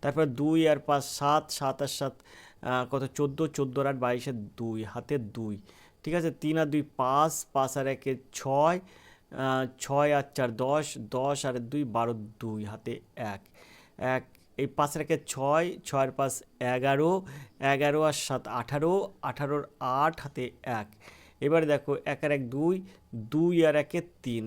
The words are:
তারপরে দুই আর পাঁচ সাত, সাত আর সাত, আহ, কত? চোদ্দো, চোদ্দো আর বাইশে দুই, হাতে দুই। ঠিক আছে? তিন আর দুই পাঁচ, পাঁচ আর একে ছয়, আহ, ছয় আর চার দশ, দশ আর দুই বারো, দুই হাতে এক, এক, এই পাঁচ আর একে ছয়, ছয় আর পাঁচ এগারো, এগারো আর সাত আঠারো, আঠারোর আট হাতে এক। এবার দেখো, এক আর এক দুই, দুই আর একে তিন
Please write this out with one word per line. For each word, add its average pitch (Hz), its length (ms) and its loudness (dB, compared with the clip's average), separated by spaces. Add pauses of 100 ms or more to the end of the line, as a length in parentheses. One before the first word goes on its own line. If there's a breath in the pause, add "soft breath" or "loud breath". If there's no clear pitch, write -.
তারপরে 143 240 2
দুই 147 420 2
আর 147 120 6
পাঁচ 143 240 0 (140)
সাত, 151 320 4
সাত 135 320 -4
আর 139 160 -2
সাত, 139 180 -4
আহ, - 760 -6
কত? 135 120 -2 (140)
চোদ্দো, 143 300 0
চোদ্দো 139 340 -2
আর 139 220 0
বাইশে 123 280 0 (260)
দুই, 113 260 -4
হাতে 120 320 -6 (200)
দুই। 110 200 -4 (460 loud breath)
ঠিক 160 120 -4
আছে? 165 180 0
তিন 156 260 -2
আর 160 100 4
দুই 147 160 0 (140)
পাঁচ, 143 360 4 (200)
পাঁচ 135 240 2
আর 135 100 0
একে 135 260 -2 (200)
ছয়, 151 440 2
আহ, 131 840 -4 (160)
ছয় 147 340 2
আর 139 200 2
চার 127 220 0
দশ, 139 300 2 (240)
দশ 135 360 0
আর 131 140 0
দুই 135 240 -4
বারো, 117 300 0 (260)
দুই 107 260 -6
হাতে 110 280 -10 (320)
এক, 101 160 -8 (580 loud breath)
এক, 127 240 -2 (340)
এই 139 100 -2
পাঁচ 147 260 0
আর 156 80 -6
একে 151 160 0 (100)
ছয়, 143 380 0 (200)
ছয় 139 160 0
আর 131 100 2
পাঁচ 135 220 -2 (400)
এগারো, 139 380 2 (480 loud breath)
এগারো 143 420 2
আর 151 120 4
সাত - 340 -4
আঠারো, 143 460 0 (280)
আঠারোর 143 420 -4 (320)
আট 156 260 2
হাতে - 220 -8 (360)
এক। 104 80 -10 (540 loud breath)
এবার 156 240 4
দেখো, 143 260 2 (140)
এক 143 180 -4
আর 147 80 2
এক 143 180 2
দুই, 156 260 2 (540 loud breath)
দুই 170 260 2 (100)
আর 151 100 6
একে 151 240 0 (220)
তিন 117 260 -4